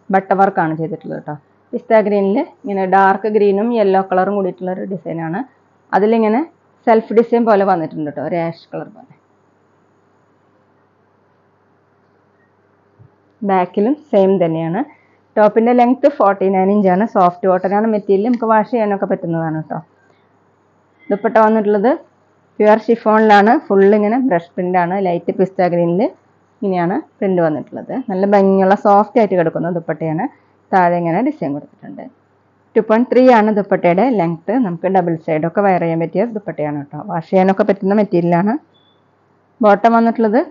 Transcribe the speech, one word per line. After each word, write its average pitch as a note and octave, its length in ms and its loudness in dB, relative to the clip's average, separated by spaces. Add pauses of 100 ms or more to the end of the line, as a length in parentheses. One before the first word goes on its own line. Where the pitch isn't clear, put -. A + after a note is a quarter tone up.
(140)
ബട്ടൺ F#3+ 260 0
വർക്കാണ് F#3 400 0
ചെയ്തിട്ടുള്ളത് D#3 480 -10
ട്ടോ. D3+ 60 -12 (400)
പിസ്ത A3+ 340 0
ഗ്രീനിൽ G3+ 300 0 (260)
ഇങ്ങനെ G3 200 -6 (100)
dark G3 420 2
ഗ്രീനും G3+ 320 2 (100)
യെല്ലോ F#3+ 320 2
കളറും F#3 280 0
കൂടിയിട്ടുള്ള F#3 380 -6
ഒരു G3+ 140 -12
ഡിസൈനാണ്. E3 500 -8 (560)
അതിലിങ്ങനെ A3 440 2 (480)
self A3 300 2
design A#3 320 2
പോലെ G3 200 4
വന്നിട്ടുണ്ട് D#3+ 460 -4
ട്ടോ, C#3 140 -8
ഒരു F3 80 -4 (100)
ash - 240 -12
colour D#3+ 240 -12
പോലെ. - 180 -20 (4000)
ബാക്കിലും G3 440 0 (160)
same G3 220 4 (100)
തന്നെയാണ്. E3 380 -4 (560)
ടോപ്പിൻ്റെ A3+ 420 2
length C4 380 2
ഫോർട്ടി G3 400 0
നയൻ G3 180 2
ഇഞ്ചാണ്. F#3+ 400 2
സോഫ്റ്റ് F3+ 360 2
കോട്ടൺ F#3+ 280 0
ആണ് A3+ 160 0
മെറ്റീരിയൽ. G3+ 360 0
നമുക്ക് A3+ 220 -2
wash G#3+ 200 0
ചെയ്യാനൊക്കെ G3+ 400 -2
പറ്റുന്നതാണ് E3 480 -4 (100)
ട്ടോ. E3 80 -8 (1300)
ദുപ്പട്ട G#3 240 -2 (100)
വന്നിട്ടുള്ളത് G#3+ 440 0 (680)
pure G#3+ 180 4 (120)
ഷിഫോണിലാണ്. A3 640 4 (140)
Full G3 180 4 (140)
ഇങ്ങനെ G#3+ 180 -2 (100)
brush E3+ 280 -2
print F3+ 280 -2
ആണ്. F3+ 120 -4 (100)
ലൈറ്റ് E3+ 320 -4
പിസ്ത F#3 360 0
ഗ്രീനിൽ F3 280 0 (600)
ഇങ്ങനെയാണ് F#3 320 -2 (220)
പ്രിന്റ് F#3+ 280 0
വന്നിട്ടുള്ളത്. C#3 460 -8 (180)
നല്ല F#3+ 240 -2
ഭംഗിയുള്ള F#3+ 500 4
സോഫ്റ്റ് G#3 380 2
ആയിട്ട് F#3+ 180 0
കിടക്കുന്ന D#3+ 380 -2
ദുപ്പട്ടയാണ്. E3 480 -6 (480)
താഴെ F3 280 2
ഇങ്ങനെ E3+ 260 -2
design F3+ 280 -6
കൊടുത്തിട്ടുണ്ട്. - 480 -18 (720)
ടു A3 120 2
പോയിന്റ് A#3 240 0
ത്രീ B3 120 4 (140)
ആണ് G#3+ 200 2
ദുപ്പട്ടയുടെ F#3+ 480 0 (140)
length. E3+ 340 -4 (120)
നമുക്ക് F3 300 -6
double E3+ 200 0 (100)
side D#3 240 -2
ഒക്കെ G3+ 160 -2
wire F3+ 200 2
ചെയ്യാൻ E3 180 -2
പറ്റിയ F3 200 -2 (120)
ദുപ്പട്ടയാണ് D3+ 440 -8 (120)
ട്ടോ. D3+ 80 -14 (100)
wash F3 220 -8
ചെയ്യാനൊക്കെ F#3+ 380 2
പറ്റുന്ന G3 300 0
material F3 420 0
ആണ്. G#3 120 0 (1120)
Bottom G#3 320 4
വന്നിട്ടുള്ളത് A3+ 420 0 (120)